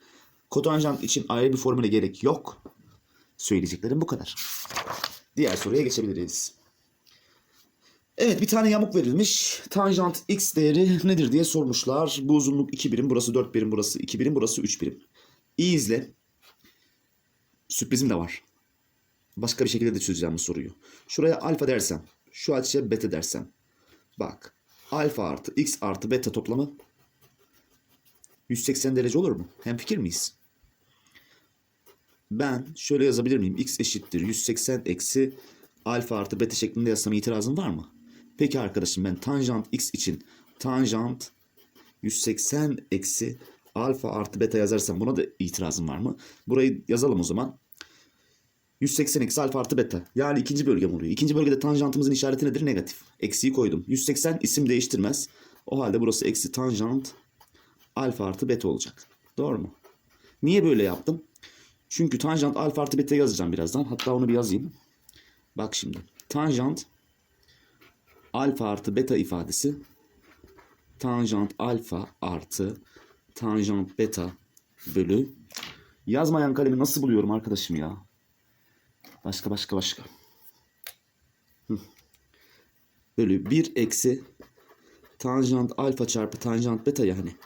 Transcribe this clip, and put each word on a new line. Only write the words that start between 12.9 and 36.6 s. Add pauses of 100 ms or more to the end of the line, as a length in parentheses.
birim,
burası
dört
birim,
burası
iki
birim,
burası
üç
birim. (540)
İyi
izle. (1500)
Sürprizim
de
var. (920)
Başka
bir
şekilde
de
çözeceğim
bu
soruyu. (380)
Şuraya
alfa
dersem, (300)
şu
açıya
beta
dersem. (640)
Bak, (360)
alfa
artı
x
artı
beta
toplamı (1700)
yüz
seksen
derece
olur
mu? (160)
Hemfikir
miyiz? (2000)
Ben (100)
şöyle
yazabilir
miyim?
X
eşittir
yüz
seksen
eksi (500)
alfa
artı
beta
şeklinde